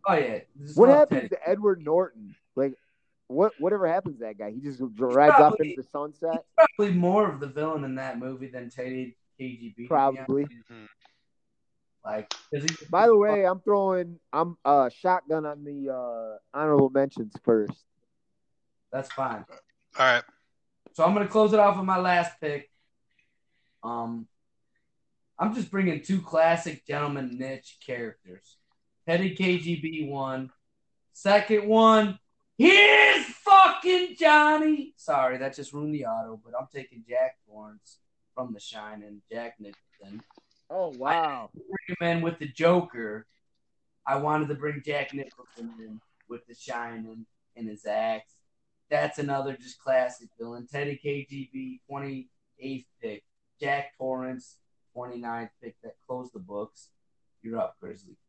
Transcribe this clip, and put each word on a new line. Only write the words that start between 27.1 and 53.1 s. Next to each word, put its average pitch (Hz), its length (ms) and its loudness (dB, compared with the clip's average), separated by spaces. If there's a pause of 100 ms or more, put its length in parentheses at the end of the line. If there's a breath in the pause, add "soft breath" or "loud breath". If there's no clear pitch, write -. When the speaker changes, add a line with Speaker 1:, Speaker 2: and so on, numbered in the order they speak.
Speaker 1:
niche 131 460 -12
characters. 110 720 -14 (500)
Teddy 175 300 -2
K 180 220 0
G 165 220 -4
B 156 280 -8
one. 131 420 -8 (600)
Second 208 560 2
one, 220 500 6 (400)
here's 415 680 8
fucking 359 920 4
Johnny. 302 800 4
Sorry, 131 420 -2
that 131 180 -8
just 135 160 -14
ruined 151 220 -6
the 131 120 -8
auto, 113 380 -10
but 117 140 -20
I'm 135 160 -10
taking 123 340 -16
Jack 127 280 -2 (120)
Torrance 107 500 -20 (360)
from 123 180 -10
The 104 80 -16
Shining, 104 720 -18
Jack 117 280 -12
Nicholson. 101 640 -20 (460)
Speaker 2:
Oh, 175 300 -6
wow. 139 560 -4
Speaker 1:
I - 40 -20 (400)
bring 170 140 -2
him 170 60 -2
in 165 60 -4
with 165 140 -6
the 147 100 -12
Joker. 127 800 -2 (800)
I 139 100 -2
wanted 151 320 -2
to 147 60 -6
bring 143 300 -8
Jack 147 300 -8
Nicholson 120 640 -16
in 110 220 -20 (280)
with 117 180 -16
The 120 80 -20
Shining 113 720 -14 (320)
and 113 120 -12
his 107 180 -14
axe. 110 480 -4 (560)
That's 147 280 -4
another 139 380 -6
just - 220 -20
classic 127 500 -4 (100)
villain. 120 280 -14
Teddy 143 300 -8
K 143 320 -8
G 139 240 -14
B, 131 360 -14
twenty-eighth 135 960 -14 (140)
pick. 107 240 -12 (340)